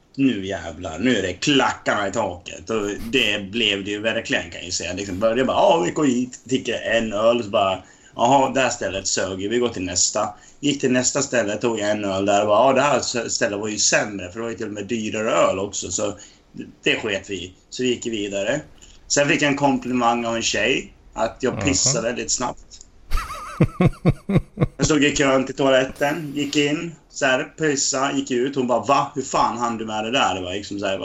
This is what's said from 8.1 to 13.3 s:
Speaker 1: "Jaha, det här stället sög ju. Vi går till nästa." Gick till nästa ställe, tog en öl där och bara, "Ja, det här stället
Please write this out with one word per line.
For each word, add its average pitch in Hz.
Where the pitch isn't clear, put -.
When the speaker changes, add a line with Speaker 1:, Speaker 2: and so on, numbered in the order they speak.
Speaker 1:
"Jaha, 131
det 131
här 123
stället 95
sög 95
ju. 101
Vi 120
går 120
till 92
nästa." 90
Gick 143
till 127
nästa 127
ställe, 110
tog 113
en 104
öl 98
där 101
och 107
bara, 107
"Ja, 135
det 127
här 120
stället 101